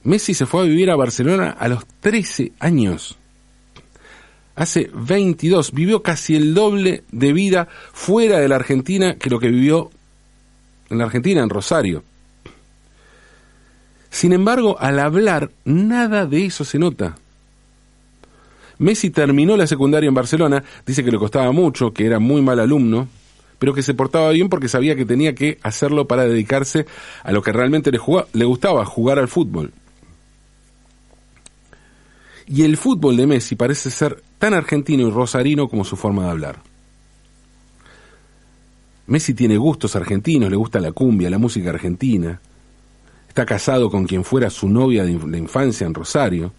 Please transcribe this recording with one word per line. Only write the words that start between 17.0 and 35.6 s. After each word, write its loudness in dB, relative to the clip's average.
Messi 0
terminó 2
la 4
secundaria 2
en 2
Barcelona, 2
dice -2
que 0
le 0
costaba 0
mucho, 0
que -2
era 2
muy 2
mal 2
alumno, 2
pero 0
que -4
se -2
portaba 0
bien 2
porque -2
sabía 0
que -2
tenía 0
que -4
hacerlo -2
para 0
dedicarse 0
a -6
lo 2
que -2
realmente 2
le 0
juga-, 0
le 2
gustaba, 0
jugar 0
al 0
fútbol. -4
Y 0
el 4
fútbol 2
de 4
Messi 0
parece -2
ser -4
tan 0
argentino 0
y 0
rosarino 0